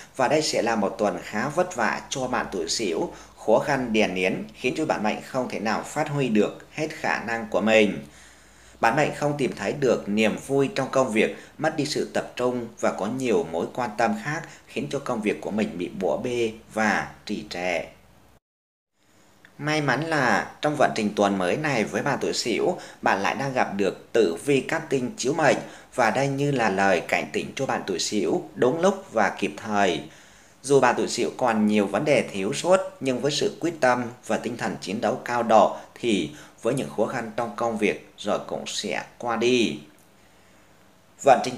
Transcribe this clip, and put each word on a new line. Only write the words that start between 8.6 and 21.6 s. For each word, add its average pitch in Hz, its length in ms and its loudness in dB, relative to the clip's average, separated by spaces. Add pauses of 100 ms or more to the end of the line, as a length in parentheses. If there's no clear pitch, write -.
Bạn 117 140 4
mệnh 143 200 0
không 147 220 -2
tìm 127 180 0
thấy 101 180 -4
được 127 360 0
niềm 104 280 2 (100)
vui 135 280 2
trong 131 160 -2
công 131 200 2
việc, 107 260 2 (200)
mất 156 200 -2
đi 143 80 0
sự - 280 -4
tập - 220 -4
trung 123 320 -2 (120)
và 107 120 2
có 95 140 -4
nhiều 113 460 0
mối 87 220 -2
quan 120 240 -4
tâm 110 260 2
khác 151 180 -4 (260)
khiến 127 240 -6
cho 139 80 -4
công 120 220 -4
việc 104 200 0
của 85 100 -6
mình 92 260 -2
bị 87 120 -4
bỏ 90 280 -2
bê 120 340 -2 (220)
và 95 360 0 (160)
trì 90 240 -6
trệ. 90 340 -2 (1700)
May 151 240 0
mắn 139 220 2
là 127 480 2 (100)
trong 151 140 0
vận 123 200 4
trình 104 200 0
tuần 101 220 4
mới 92 200 2
này 143 260 0